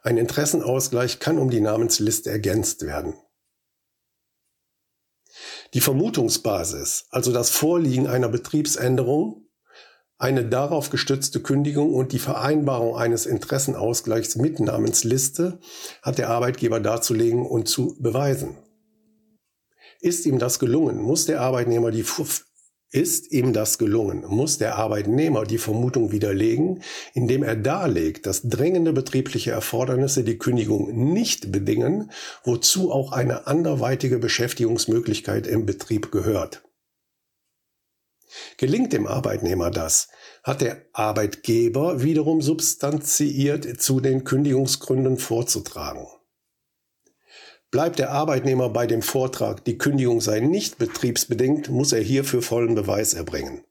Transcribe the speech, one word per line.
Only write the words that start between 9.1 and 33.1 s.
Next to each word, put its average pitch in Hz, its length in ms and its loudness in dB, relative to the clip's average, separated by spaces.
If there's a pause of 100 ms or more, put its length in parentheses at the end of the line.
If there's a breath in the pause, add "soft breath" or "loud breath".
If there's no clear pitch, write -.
eine 131 260 0
darauf 139 460 0
gestützte 135 520 -2
Kündigung 147 520 2
und 131 180 0
die 113 80 -2
Vereinbarung 131 760 0
eines 117 280 0
Interessenausgleichs 117 1080 -2
mit 143 240 0
Namensliste 127 1040 0 (400 loud breath)
hat 135 160 -2
der 117 100 0
Arbeitgeber 117 540 0
darzulegen 117 640 2
und 113 240 -2
zu - 320 -2
beweisen. 131 560 0 (1400 soft breath)
Ist 175 260 0
ihm 135 120 4
das 123 220 0
gelungen, 131 420 2
muss 139 260 0
der 160 120 0
Arbeitnehmer 120 500 2
die 113 140 -2
Fu-, 147 220 -4 (680)
ist - 400 0
ihm 127 220 2
das 107 240 0
gelungen, 101 500 0
muss 131 300 0
der 110 180 -2
Arbeitnehmer 110 680 0
die 107 120 -2
Vermutung 113 540 0
widerlegen, 113 720 2 (300 loud breath)
indem 123 280 2
er 110 140 0
darlegt, 110 720 0
dass 95 160 -2
dringende 165 500 2
betriebliche 131 600 -2
Erfordernisse 127 760 0
die 113 120 0
Kündigung 117 760 2
nicht 185 400 -2
bedingen, 117 580 0 (320 loud breath)
wozu 156 480 2
auch 135 220 -2